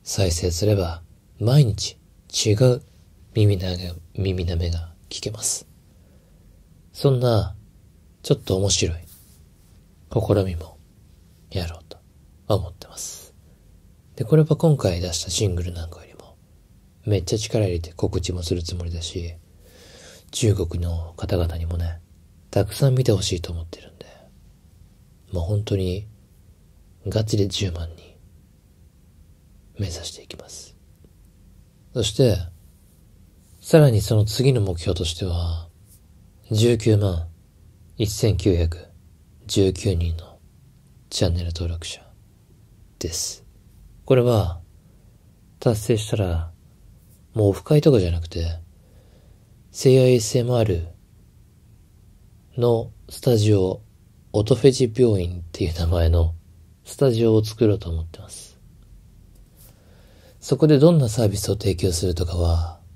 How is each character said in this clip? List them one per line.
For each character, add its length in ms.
再 280
生 200
す 160
れ 100
ば、 260
毎 200
日 340
違 200
う 300
耳 220
な 140
め、 220
耳 300
な 100
め 160
が 220
聞 100
け 120
ま 100
す。 240
そ 180
ん 80
な、 380
ち 100
ょ 40
っ 20
と 200
面 120
白 240
い 40
試 220
み 100
も 240
や 160
ろ 120
う 100
と 100
思 220
っ 40
て 140
ま 100
す。 380
で、 100
こ 120
れ 80
は 120
今 200
回 240
出 120
し 120
た 80
シ 160
ン 80
グ 80
ル 80
な 140
ん 40
か 120
よ 40
り 80
も、 220
め 140
っ 60
ち 100
ゃ 40
力 260
入 80
れ 80
て 120
告 280
知 120
も 120
す 100
る 80
つ 140
も 80
り 80
だ 100
し、 320
中 240
国 260
の 360
方 220
々 200
に 80
も 100
ね、 220
た 120
く 80
さ 160
ん 60
見 80
て 80
ほ 100
し 140
い 60
と 100
思 120
っ 40
て 140
る 100
ん 80
で、 80
も 80
う 20
本 220
当 120
に 300
ガ 160
チ 120
で 120
十 240
万 240
人 180
目 120
指 160
し 120
て 60
い 60
き 80
ま 120
す。 240
そ 80
し 120
て、 240
さ 180
ら 120
に 100
そ 160
の 80
次 300
の 80
目 160
標 180
と 80
し 100
て 120
は、 420
十 280
九 180
万 320
一 120
千 280
九 180
百 320
十 280
九 200
人 220
の 220
チ 160
ャ 20
ン 60
ネ 60
ル 80
登 220
録 160
者 140
で 140
す。 320
こ 100
れ 60
は、 380
達 200
成 180
し 120
た 60
ら、 340
も 120
う 20
オ 40
フ 100
会 200
と 100
か 80
じ 80
ゃ 20
な 120
く 40
て、 320
聖 220
夜 120
エ 100
ー 20
エ 40
ス 180
エ 60
ム 120
ア 60
ー 20
ル 240
の 340
ス 100
タ 160
ジ 160
オ、 300
音 220
フ 140
ェ 40
チ 240
病 260
院 180
っ 20
て 120
い 60
う 80
名 100
前 200
の 260
ス 100
タ 140
ジ 160
オ 80
を 100
作 220
ろ 80
う 40
と 120
思 100
っ 60
て 120
ま 120
す。 220
そ 140
こ 100
で 140
ど 100
ん 80
な 100
サ 140
ー 60
ビ 80
ス 160
を 40
提 200
供 160
す 120
る 120
と 100
か 100
は、 440